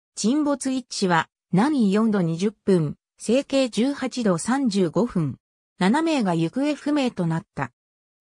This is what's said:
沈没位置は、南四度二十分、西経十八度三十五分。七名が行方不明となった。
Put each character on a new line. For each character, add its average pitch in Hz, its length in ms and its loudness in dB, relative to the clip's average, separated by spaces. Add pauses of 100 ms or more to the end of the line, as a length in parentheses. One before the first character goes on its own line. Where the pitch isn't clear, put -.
(160)
沈 277 280 0
没 277 280 -2
位 262 80 -2
置 - 280 -6
は、 165 220 0 (220)
南 226 420 2
四 220 180 2
度 202 100 0
二 165 160 -2
十 202 140 -2
分、 170 460 0 (200)
西 254 280 0
経 269 240 0
十 247 240 0
八 254 300 -6
度 185 140 2
三 254 300 -2
十 185 220 2
五 180 160 0
分。 156 320 -2 (420)
七 214 220 2
名 320 220 0
が 180 120 0
行 165 180 0
方 294 220 -2
不 285 160 -4
明 277 200 0
と 175 160 -2
な 160 120 -2
っ - 60 -14 (100)
た。 139 160 -6 (500)